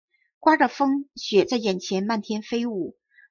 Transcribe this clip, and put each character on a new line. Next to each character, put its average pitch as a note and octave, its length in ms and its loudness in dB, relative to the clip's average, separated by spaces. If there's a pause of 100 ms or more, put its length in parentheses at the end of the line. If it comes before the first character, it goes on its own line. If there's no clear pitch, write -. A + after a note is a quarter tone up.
(400)
刮 D#4 180 4
着 C#4+ 100 4
风， C#4 480 0
雪 - 280 2
在 B3 140 -2
眼 G3 220 -2
前 F#3+ 260 -4
漫 G#3+ 160 -2
天 G#3+ 220 -8
飞 A#3+ 240 -4
舞。 G3 280 -6 (360)